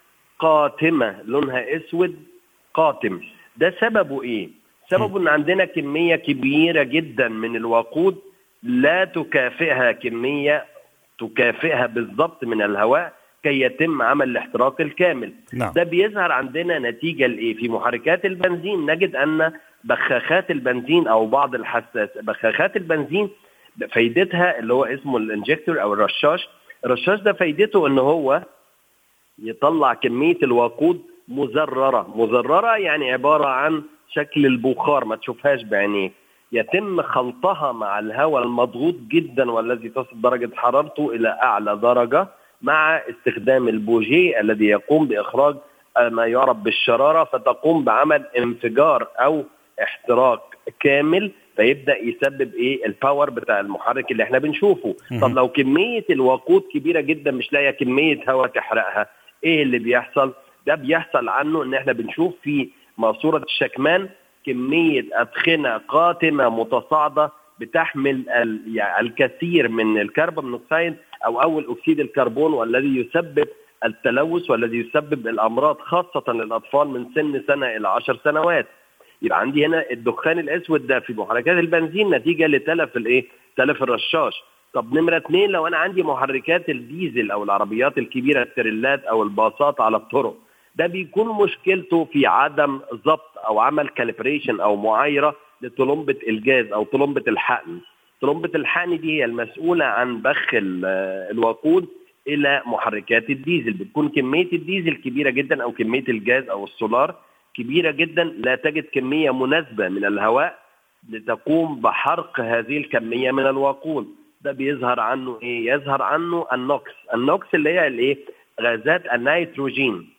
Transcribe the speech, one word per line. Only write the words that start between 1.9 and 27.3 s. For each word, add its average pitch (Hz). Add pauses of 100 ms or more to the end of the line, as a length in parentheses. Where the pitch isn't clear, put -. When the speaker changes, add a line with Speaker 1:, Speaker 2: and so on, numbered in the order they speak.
Speaker 1:
قاتم. 123 (360)
ده 175
سببه 196
إيه؟ 110 (420)
سببه 196
Speaker 2:
مم. 190
Speaker 1:
إن 175
عندنا 156
كمية 165
كبيرة 143
جدًا 127
من 113
الوقود 117 (440)
لا 139
تكافئها 139
كمية 139 (540)
تكافئها 123
بالضبط 117
من 110
الهواء 113 (300)
كي 139
يتم 135
عمل 131
الاحتراق 123
الكامل. 147 (200)
Speaker 2:
نعم. 120
Speaker 1:
ده 170
بيظهر 180
عندنا 151
نتيجة 131
لإيه؟ 113
في 117
محركات 120
البنزين 180
نجد 165
أن 156 (320)
بخاخات 131
البنزين 127
أو 113
بعض 131
الحساس-، 110
بخاخات 113
البنزين 165 (600)
فايدتها 170
اللي 117
هو 135
اسمه 131
الانجكتور 110
أو 104
الرشاش. 147 (360)
الرشاش 175
ده 202